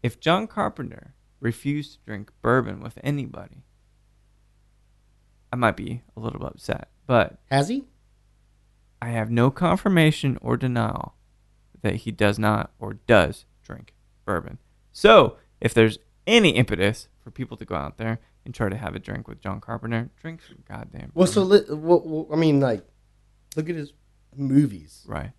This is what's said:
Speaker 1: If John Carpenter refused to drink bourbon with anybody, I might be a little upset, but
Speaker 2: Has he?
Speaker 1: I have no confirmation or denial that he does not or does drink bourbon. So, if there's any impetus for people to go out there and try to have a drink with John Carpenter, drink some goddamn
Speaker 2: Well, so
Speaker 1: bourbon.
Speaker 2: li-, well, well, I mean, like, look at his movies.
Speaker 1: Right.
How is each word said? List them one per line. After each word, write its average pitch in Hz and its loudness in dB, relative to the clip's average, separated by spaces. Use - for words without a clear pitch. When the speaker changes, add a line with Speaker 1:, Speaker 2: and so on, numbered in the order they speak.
Speaker 1:
If 120 -4
John 190 0
Carpenter - -8
refused 143 -4
to - -20
drink 104 -14
bourbon 113 0
with 117 -16
anybody, 135 -10
I 127 -8
might 117 0
be - -10
a 113 -14
little - -10
upset, - -10
but 117 2
Speaker 2:
Has 143 2
he? 269 -6
Speaker 1:
I 117 -8
have 113 -4
no 117 4
confirmation 165 2
or 120 -2
denial 120 -4
that 98 -2
he 113 -8
does 104 0
not 107 -2
or 104 -12
does 95 4
drink - -20
bourbon. 92 -6
So, 196 6
if - 0
there's 110 4
any 214 6
impetus 101 0
for - -20
people - -12
to 101 -18
go 92 -8
out 71 -8
there 113 -6
and 123 -16
try 107 -2
to 95 -4
have 98 -10
a - -10
drink - -12
with 110 -18
John 101 -10
Carpenter, 113 -8
drink 165 -16
some - -20
goddamn - -16
Speaker 2:
Well, 175 4
so 196 0
Speaker 1:
bourbon. 196 4
Speaker 2:
li-, 147 -6
well, 165 4
well, 160 -8
I 151 -2
mean, 151 4
like, 117 0
look 160 -4
at 170 -6
his 147 -12
movies. 131 0
Speaker 1:
Right. - -8